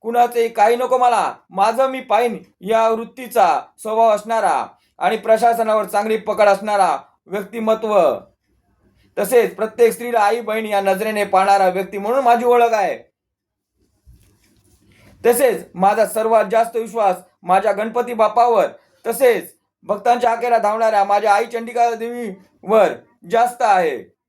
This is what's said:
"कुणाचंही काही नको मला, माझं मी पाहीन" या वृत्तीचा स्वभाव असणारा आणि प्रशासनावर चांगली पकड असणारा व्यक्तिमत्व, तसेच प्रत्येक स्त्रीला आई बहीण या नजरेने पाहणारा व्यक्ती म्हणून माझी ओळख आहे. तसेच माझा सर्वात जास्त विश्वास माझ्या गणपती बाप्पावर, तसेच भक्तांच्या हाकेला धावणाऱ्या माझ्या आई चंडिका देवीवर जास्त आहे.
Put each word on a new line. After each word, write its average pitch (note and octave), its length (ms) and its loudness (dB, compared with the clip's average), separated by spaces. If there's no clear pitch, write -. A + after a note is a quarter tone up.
"कुणाचंही A#3 480 0
काही A3+ 260 2
नको B3 220 0
मला, A#3 360 2
माझं A3+ 400 0
मी C4 120 -8
पाहीन" A3+ 360 0
या A3+ 280 0
वृत्तीचा A3+ 720 -2
स्वभाव A3 320 0
असणारा G#3 580 -2
आणि G3+ 180 -2
प्रशासनावर A3 680 0
चांगली G#3+ 320 -2
पकड G#3 300 0
असणारा G3 500 0
व्यक्तिमत्व, G#3 920 -2
तसेच G#3 380 0
प्रत्येक A3 360 0
स्त्रीला A#3 280 -4
आई G#3+ 220 0
बहीण A3 240 -6
या G3+ 160 -2
नजरेने G3+ 420 -2
पाहणारा G3 440 2
व्यक्ती F#3+ 300 -4
म्हणून A#3 260 -2
माझी A#3+ 220 2
ओळख A#3+ 280 4
आहे. F#3 240 -2
तसेच A#3 480 2
माझा G3+ 320 2
सर्वात A3 460 0
जास्त A3+ 260 0
विश्वास G#3+ 380 -2
माझ्या F#3+ 280 0
गणपती A3+ 420 -4
बाप्पावर, A3 520 2
तसेच A#3 480 0
भक्तांच्या A3+ 460 0
हाकेला A#3 280 0
धावणाऱ्या G#3+ 460 0
माझ्या G3+ 300 2
आई G#3+ 120 0
चंडिका A#3 500 -4
देवीवर G#3+ 1000 -2
जास्त A#3+ 300 0
आहे. F3 540 0